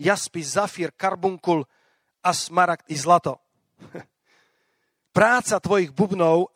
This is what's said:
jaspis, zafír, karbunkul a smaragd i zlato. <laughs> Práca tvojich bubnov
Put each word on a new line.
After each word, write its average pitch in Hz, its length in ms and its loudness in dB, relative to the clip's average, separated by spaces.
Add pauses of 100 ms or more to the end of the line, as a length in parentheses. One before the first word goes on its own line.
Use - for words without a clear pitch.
jaspis, 160 560 -4
zafír, 185 400 -4
karbunkul 180 720 -2 (560)
a 180 80 2
smaragd 170 560 -2
i 156 80 -8
zlato. 156 460 0 (340)
<laughs> - 160 -20 (1200)
Práca 220 440 2
tvojich 180 320 0
bubnov 180 640 2